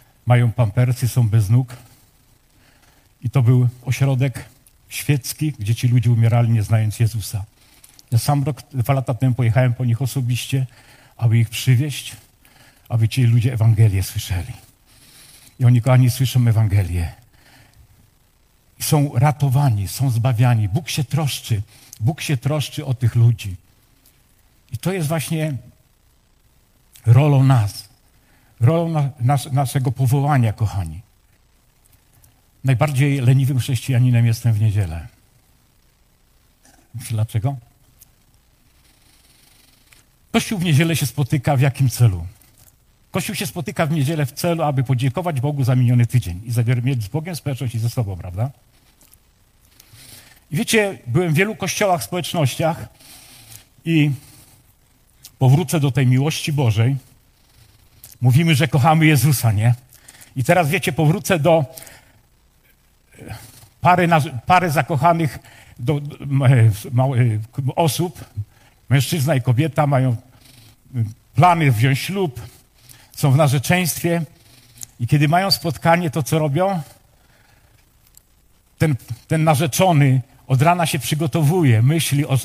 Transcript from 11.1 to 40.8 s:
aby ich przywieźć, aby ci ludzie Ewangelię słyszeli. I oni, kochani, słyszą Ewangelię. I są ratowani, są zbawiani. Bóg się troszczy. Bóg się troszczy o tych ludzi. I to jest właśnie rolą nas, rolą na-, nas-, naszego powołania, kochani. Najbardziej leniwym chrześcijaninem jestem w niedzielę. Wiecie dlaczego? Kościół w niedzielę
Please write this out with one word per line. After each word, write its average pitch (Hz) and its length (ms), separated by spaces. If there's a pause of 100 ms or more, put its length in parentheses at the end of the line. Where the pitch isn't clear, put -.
aby 117 200
ich 113 120
przywieźć, - 680 (720)
aby 113 200
ci 131 140
ludzie 117 300
Ewangelię 107 500
słyszeli. - 500 (1040)
I 127 60
oni, 120 160
kochani, 127 280
słyszą 120 380
Ewangelię. 95 680 (1700)
I - 40
są 143 320
ratowani, 135 720
są 139 220
zbawiani. 117 600
Bóg 135 200
się 156 140
troszczy. - 580 (380)
Bóg 143 220
się 147 160
troszczy 147 480
o 139 80
tych 117 220
ludzi. 117 400 (1160)
I 123 60
to 175 160
jest 175 140
właśnie 156 460 (1500)
rolą 135 380
nas, 120 460 (720)
rolą 165 300
na-, 151 200 (100)
nas-, 139 320
naszego 135 400
powołania, 135 600
kochani. 92 480 (1600)
Najbardziej 139 580
leniwym 131 380
chrześcijaninem 120 640
jestem 113 280
w 104 80
niedzielę. 95 460 (1900)
Wiecie 120 140
dlaczego? 113 480 (2750)
Kościół 226 280
w 165 40
niedzielę 165 320